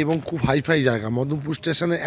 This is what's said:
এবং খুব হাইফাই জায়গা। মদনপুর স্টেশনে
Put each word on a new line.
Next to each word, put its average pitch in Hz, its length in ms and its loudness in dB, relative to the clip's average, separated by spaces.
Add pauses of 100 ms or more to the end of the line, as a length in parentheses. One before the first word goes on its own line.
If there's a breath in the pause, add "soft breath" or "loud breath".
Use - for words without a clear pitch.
এবং 156 120 2 (100)
খুব 156 220 -4
হাইফাই 156 360 2
জায়গা। 117 260 2
মদনপুর 143 500 -2
স্টেশনে 170 360 -2 (120)